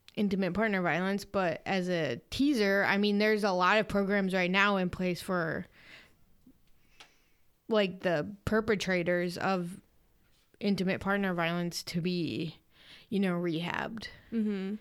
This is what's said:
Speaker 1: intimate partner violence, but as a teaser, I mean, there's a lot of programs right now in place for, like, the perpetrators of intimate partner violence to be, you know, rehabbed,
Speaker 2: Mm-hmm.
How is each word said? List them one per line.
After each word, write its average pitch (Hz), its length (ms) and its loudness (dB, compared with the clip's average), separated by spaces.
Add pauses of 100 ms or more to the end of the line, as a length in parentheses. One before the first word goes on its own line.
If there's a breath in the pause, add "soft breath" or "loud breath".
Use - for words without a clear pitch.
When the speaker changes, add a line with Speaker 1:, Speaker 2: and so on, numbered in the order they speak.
(160)
Speaker 1:
intimate 190 400 0
partner 202 260 2
violence, 180 440 0
but 185 420 -2
as 180 220 -2
a 156 300 -2 (120)
teaser, 208 560 2
I 196 100 2
mean, 202 220 2
there's 214 240 4
a 208 80 2
lot 180 260 4
of 214 100 2
programs 196 460 0
right 180 160 2
now 196 280 4
in 180 120 2
place 180 320 -2
for, 175 460 -2 (2000 loud breath)
like, 202 340 2
the 165 260 0 (180)
perpetrators 180 920 0
of 185 420 -2 (800)
intimate 190 420 0
partner 196 320 0
violence 170 500 -2
to 175 180 -4
be, 165 540 -2 (540 loud breath)
you 196 100 -2
know, 190 140 0
rehabbed, 175 760 -4 (260)
Speaker 2:
Mm-hmm. 208 480 -2